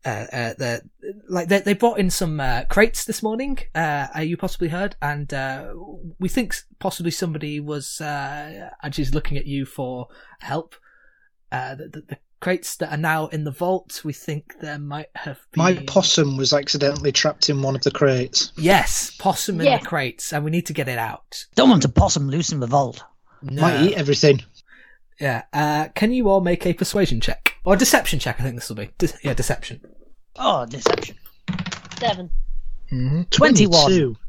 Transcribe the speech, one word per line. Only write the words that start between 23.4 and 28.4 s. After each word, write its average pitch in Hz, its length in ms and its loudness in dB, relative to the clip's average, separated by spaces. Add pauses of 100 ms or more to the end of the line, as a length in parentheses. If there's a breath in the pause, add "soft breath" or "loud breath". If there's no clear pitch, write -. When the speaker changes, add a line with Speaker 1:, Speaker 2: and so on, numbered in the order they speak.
Speaker 1:
No. 135 200 -6
Speaker 2:
Might 160 200 4
eat 190 120 4
everything. 143 480 4 (800 soft breath)
Speaker 1:
Yeah, 127 220 -2 (100)
uh, 151 420 0
can 220 180 2
you 247 160 2
all 196 120 6
make 175 260 0
a 175 60 2
persuasion 175 480 2
check? - 340 0 (100)
Or 190 100 6
a 202 40 4
deception 240 400 4
check, - 220 -4